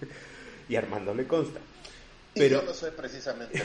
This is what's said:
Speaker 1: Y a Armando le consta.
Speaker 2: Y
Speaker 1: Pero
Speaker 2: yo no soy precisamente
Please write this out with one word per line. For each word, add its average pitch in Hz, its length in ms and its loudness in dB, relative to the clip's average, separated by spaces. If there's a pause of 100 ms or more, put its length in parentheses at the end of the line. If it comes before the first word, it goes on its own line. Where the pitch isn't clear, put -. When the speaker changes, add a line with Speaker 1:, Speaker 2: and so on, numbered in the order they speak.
(680)
Speaker 1:
Y 117 80 0
a 113 40 4
Armando 101 340 0
le 131 120 0
consta. 156 360 0 (720)
Speaker 2:
Y 135 60 0
Speaker 1:
Pero 139 200 8
Speaker 2:
yo - 80 0
no 175 60 0
soy 156 180 -4
precisamente 127 720 -6